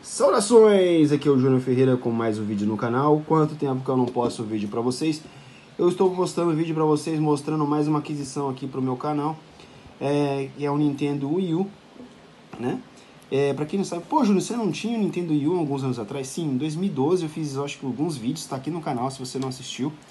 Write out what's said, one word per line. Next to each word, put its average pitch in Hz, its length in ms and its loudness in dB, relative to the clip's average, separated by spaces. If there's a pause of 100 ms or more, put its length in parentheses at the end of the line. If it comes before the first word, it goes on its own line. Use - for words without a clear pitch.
Saudações! 202 1080 6
Aqui 147 160 2
é 143 40 6
o 135 60 6
Júnior 131 240 4
Ferreira 131 340 4
com 123 140 -2
mais 113 300 0
um 110 40 -4
vídeo 104 220 -2
no 107 100 0
canal. 135 520 2
Quanto 156 260 2
tempo 131 300 -4
que - 60 -4
eu 135 60 0
não 123 120 2
posto 120 360 -4
vídeo 104 240 -4
pra 113 140 -4
vocês? 151 400 -2 (560)
Eu 180 120 2
estou 185 260 2
postando 175 400 0
vídeo 165 180 -2
pra 156 100 0
vocês, 156 360 2
mostrando 151 480 0
mais 151 200 0
uma 151 120 2
aquisição 143 500 -6
aqui 131 180 -8
pro 131 140 -6
meu 131 140 -2
canal, 151 420 -4 (640)
é, 139 580 -2
que 143 80 -4
é 143 60 0
o 143 40 0
Nintendo 143 560 0
Wii 175 220 0
U, 196 140 -2 (920)
né? 123 220 -4 (500)
É, 139 220 2
pra 147 100 -4
quem 151 140 -4
não 196 80 0
sabe, 170 240 -8
"Pô, 294 160 4
Júnior, 196 160 4
você 220 140 -6
não 214 160 -2
tinha 233 260 -4
o 220 40 0
Nintendo 175 320 -2
Wii 143 140 0
U 180 120 0
alguns 139 240 -2
anos 120 160 -2
atrás?" 113 280 -8
Sim, 170 180 -6
em 131 120 -2
dois 151 180 -4
mil 190 140 -2
e - 20 -4
doze 156 300 2
eu 156 80 -4
fiz, 151 240 -6
eu 139 100 -4
acho 143 140 -8
que - 80 -12
alguns 139 320 -4
vídeos, 123 300 -6
tá 139 80 -8
aqui 131 160 -6
no 165 100 -6
canal 143 300 -4
se 135 80 -14
você 127 180 -10
não 131 120 -4
assistiu. 131 440 -6 (180)